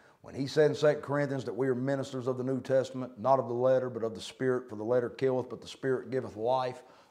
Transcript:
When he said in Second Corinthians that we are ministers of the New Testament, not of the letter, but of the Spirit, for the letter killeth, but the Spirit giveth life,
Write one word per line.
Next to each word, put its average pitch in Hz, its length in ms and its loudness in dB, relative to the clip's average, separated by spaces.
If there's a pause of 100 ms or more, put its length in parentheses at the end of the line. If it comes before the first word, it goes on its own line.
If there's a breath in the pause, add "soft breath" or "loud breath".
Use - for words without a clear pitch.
(220 soft breath)
When - 120 -16
he 135 140 -4
said 147 240 4
in 147 40 -4
Second 147 260 4
Corinthians 139 420 -2
that 110 100 -6
we 131 140 0
are 127 80 4
ministers 131 500 -4
of 127 120 0
the 123 40 -2
New 131 180 0
Testament, 127 600 0
not 131 180 4
of 123 80 0
the 120 80 -4
letter, 127 340 4
but 113 140 -6
of 110 140 -2
the - 40 -12
Spirit, 127 480 -2
for 110 60 -14
the 107 80 -8
letter 117 280 2
killeth, 127 380 0
but 113 120 -10
the - 80 -16
Spirit 127 420 -2
giveth 113 240 -4
life, 127 480 -2 (280 soft breath)